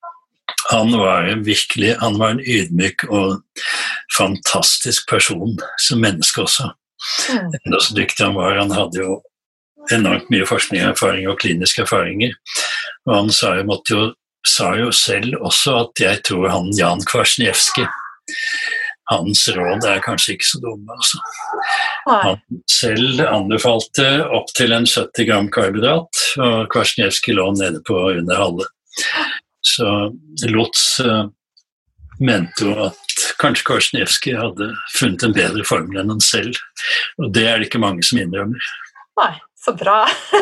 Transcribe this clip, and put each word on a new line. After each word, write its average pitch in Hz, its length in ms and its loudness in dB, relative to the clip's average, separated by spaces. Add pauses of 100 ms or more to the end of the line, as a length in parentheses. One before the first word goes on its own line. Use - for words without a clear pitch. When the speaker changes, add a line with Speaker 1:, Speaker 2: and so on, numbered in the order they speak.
(600)
Speaker 1:
han 113 320 2
var 92 440 4
virkelig, 107 600 0
han 110 200 0
var 110 120 4
en 117 100 0
ydmyk 95 680 0
og 98 360 0 (680)
fantastisk - 1000 0
person, 101 480 0 (180)
som 120 260 2
menneske 98 400 2
også. 110 280 0 (560)
Speaker 2:
Mm. 202 280 -2
Speaker 1:
Enda - 260 0
så - 160 0
dyktig - 300 0
han 95 100 0
var, 95 200 2
han 101 160 0
hadde 92 300 -2
jo 95 160 -2 (600)
enormt 98 520 2
mye 95 160 4
forskningserfaring 95 800 0
og 98 120 -2
kliniske 90 440 0
erfaringer, 98 520 0 (640)
og 117 160 0
han 104 160 2
sa 98 240 2
jo, 98 120 -2
måtte 101 240 -2
jo, 107 140 2 (380)
sa 92 300 2
jo 117 180 0
selv 107 460 0
også 123 400 0
at 120 220 -2
jeg 101 240 2
tror 95 260 0
han 92 220 -2
Jan 90 320 0
Kwasniewski, 107 800 2 (1200)
hans 101 400 2
råd 92 360 0
er 98 160 2
kanskje 95 380 -2
ikke - 100 -2
så 131 140 -2
dumme, 107 340 -10
altså. - 240 -2 (840)
Speaker 2:
Nei. 220 200 2
Speaker 1:
Han - 460 -2
selv 123 540 2
anbefalte 113 840 2 (200)
opp - 280 -2
til 120 180 2
en 117 160 2
sytti 110 400 0
gram 101 240 2
karbohydrat, 117 720 0 (140)
og 113 340 2
Kwasniewski 107 680 0
lå 95 160 2
nede 92 320 -2
på 95 240 0
under 90 320 0
halve. 92 300 -2 (920)
Så - 300 0 (520)
Lutz, 113 440 2 (120)
eh, 110 280 2 (920)
mente 107 440 0
jo 101 160 2
at - 380 -4 (200)
kanskje - 300 2
Kwasniewski 117 680 0
hadde 107 340 -4 (200)
funnet 101 340 0
en 110 120 2
bedre 107 300 0
formel 90 340 -2
enn 101 120 -2
han 107 120 0
selv, 113 320 0 (600)
og 117 180 -4
det 113 140 4
er 113 120 2
det 104 80 -2
ikke 117 160 0
mange 90 200 0
som 120 160 2
innrømmer. 101 520 -4 (460)
Speaker 2:
Nei, 196 160 2 (200)
så - 220 -4
bra. 208 260 2 (400)